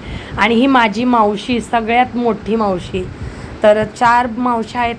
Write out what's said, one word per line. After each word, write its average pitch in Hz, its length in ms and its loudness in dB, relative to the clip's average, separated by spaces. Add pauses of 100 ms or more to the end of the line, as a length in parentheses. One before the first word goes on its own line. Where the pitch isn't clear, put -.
(380)
आणि 220 180 2
ही 247 120 4
माझी 233 360 2
मावशी, 226 560 2
सगळ्यात 233 560 0
मोठी 226 400 -2
मावशी. 190 520 -2 (560)
तर 214 200 6
चार 240 440 0 (100)
मावश्या 240 440 -2
आहेत 233 180 -2